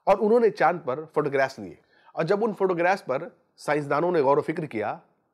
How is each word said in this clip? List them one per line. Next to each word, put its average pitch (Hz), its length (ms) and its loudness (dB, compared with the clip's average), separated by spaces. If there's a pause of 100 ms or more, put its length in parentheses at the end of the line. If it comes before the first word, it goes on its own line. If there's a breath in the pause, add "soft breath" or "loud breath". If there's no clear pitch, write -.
और 196 120 4
उन्होंने 226 320 4
चांद 170 300 2
पर 131 240 -6 (100)
फोटोग्राफ्स 139 440 0
लिए, 95 200 -14 (360 soft breath)
और 160 100 -2
जब 202 180 0
उन 220 100 -2
फोटोग्राफ्स 185 500 0
पर 147 280 -6 (300)
साइंसदानों 147 520 -2
ने 160 100 4
गौर 139 160 4
व 143 40 2
फिक्र 156 240 -4
किया 117 340 -6 (340)